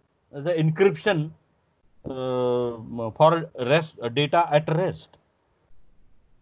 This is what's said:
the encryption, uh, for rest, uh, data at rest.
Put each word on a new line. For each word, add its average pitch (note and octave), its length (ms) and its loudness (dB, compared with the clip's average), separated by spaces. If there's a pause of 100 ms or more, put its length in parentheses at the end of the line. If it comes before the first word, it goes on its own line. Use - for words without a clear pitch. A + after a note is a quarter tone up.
(320)
the C#3+ 220 -4
encryption, D#3+ 800 0 (760)
uh, B2 1080 -4
for D#3+ 380 4 (100)
rest, D3+ 420 0
uh, A#2+ 60 -4
data D3+ 440 0
at D#3 240 2
rest. E3 420 -4 (1200)